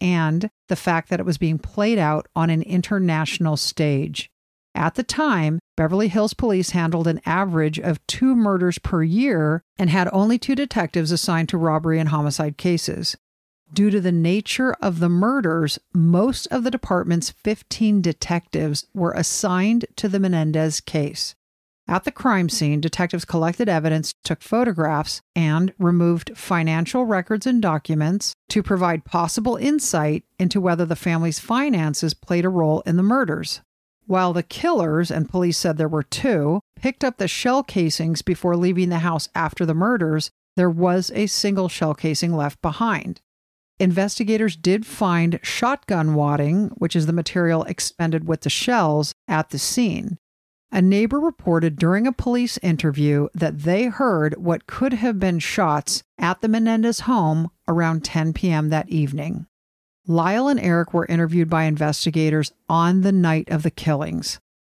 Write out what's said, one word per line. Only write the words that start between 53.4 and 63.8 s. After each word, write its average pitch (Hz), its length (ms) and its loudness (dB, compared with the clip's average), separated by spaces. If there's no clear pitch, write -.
they 185 260 0
heard 180 520 0
what 170 300 -2
could 262 260 -2
have 220 260 0
been 180 200 0
shots - 640 -2
at 180 220 -2
the 226 60 0
Menendez 226 540 2
home 165 480 0
around 165 360 0
ten 160 300 -2
P 185 160 -2
M 151 200 0
that 156 200 -2
evening. 147 560 -2
Lyle 185 420 2
and 262 100 2
Eric 170 340 2
were 170 120 2
interviewed 165 440 2
by 160 140 2
investigators 156 880 0
on 170 340 4
the 196 100 2
night 170 380 2
of 156 140 0
the 170 80 0
killings. - 680 -4